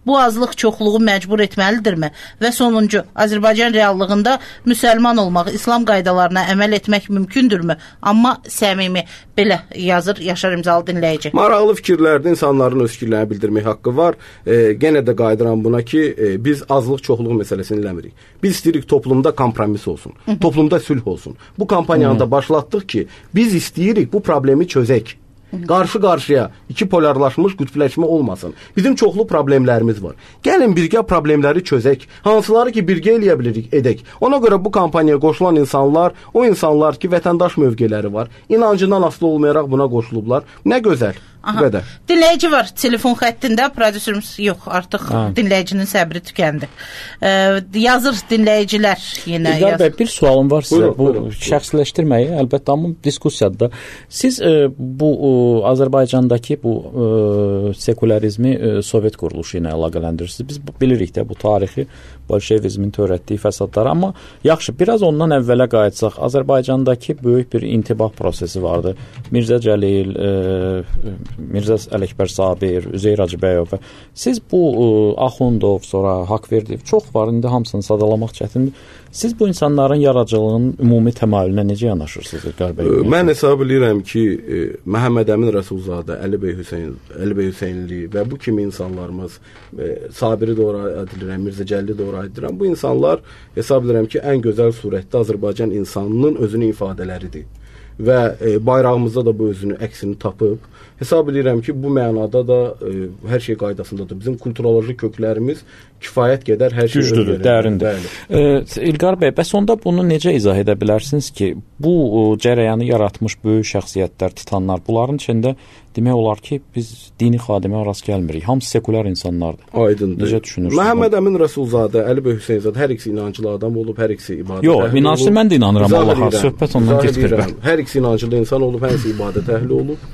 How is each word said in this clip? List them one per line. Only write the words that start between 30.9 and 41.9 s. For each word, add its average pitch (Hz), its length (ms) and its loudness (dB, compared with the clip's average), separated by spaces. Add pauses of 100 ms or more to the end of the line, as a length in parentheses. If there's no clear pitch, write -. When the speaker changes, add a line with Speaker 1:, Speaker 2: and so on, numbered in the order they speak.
Speaker 2:
problemləri 151 600 2
çözək. 135 400 0 (160)
Hansıları 220 500 4
ki, 226 140 0
birgə 185 320 2
eləyə 185 200 4
bilirik, 117 360 -2
edək. 123 300 0 (160)
Ona 262 160 2
görə 208 280 4
bu 214 60 -2
kampaniyaya 160 500 2
qoşulan 160 360 2
insanlar, 147 560 2 (220)
o 240 120 4
insanlar 156 480 2
ki, 175 160 -4
vətəndaş 175 480 0
mövqeləri 113 540 0
var, 113 180 -6 (180)
inancından 202 540 2
asılı 165 260 0
olmayaraq 147 420 2
buna 135 200 2
qoşulublar. 117 560 -2 (200)
Nə 233 200 2
gözəl. 120 320 0 (220)
Speaker 1:
Aha. 208 160 -6
Speaker 2:
Bu 220 80 2
qədər. 101 200 0 (200)